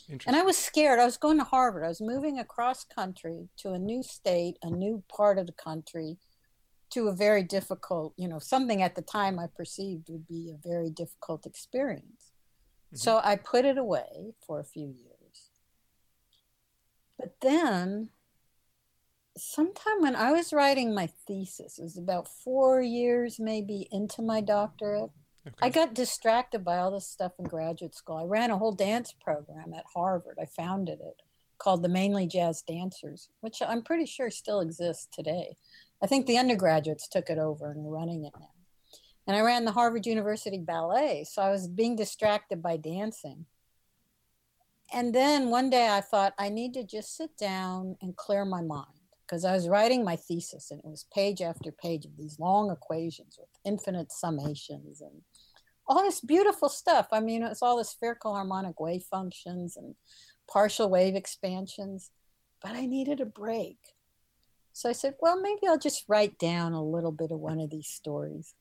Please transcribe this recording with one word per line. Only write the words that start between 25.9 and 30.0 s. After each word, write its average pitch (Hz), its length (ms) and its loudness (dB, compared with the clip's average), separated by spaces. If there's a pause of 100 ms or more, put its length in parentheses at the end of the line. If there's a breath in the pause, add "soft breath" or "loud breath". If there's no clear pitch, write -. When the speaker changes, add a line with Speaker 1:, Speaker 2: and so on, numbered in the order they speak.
Speaker 1:
distracted 233 720 0
by 175 140 2
all 180 120 2
this 196 160 -4
stuff 180 320 -6
in 180 60 -10
graduate 165 500 -6
school. - 220 -10
I 160 80 -6
ran 214 260 2
a 202 80 0
whole 220 140 2
dance 208 400 0
program 156 640 -6
at 160 100 -14 (100)
Harvard. 180 480 -2